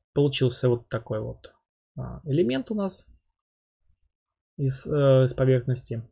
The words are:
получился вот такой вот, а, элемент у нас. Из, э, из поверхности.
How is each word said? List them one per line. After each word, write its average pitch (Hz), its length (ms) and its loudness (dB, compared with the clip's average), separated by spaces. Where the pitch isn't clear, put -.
получился 139 560 0
вот 120 200 -2
такой 110 320 -6
вот, - 320 -12
а, 123 280 -10
элемент 233 460 0
у 220 40 -4
нас. 196 320 -6
Из, 135 300 -4
э, 139 380 4
из 127 100 0
поверхности. 123 760 0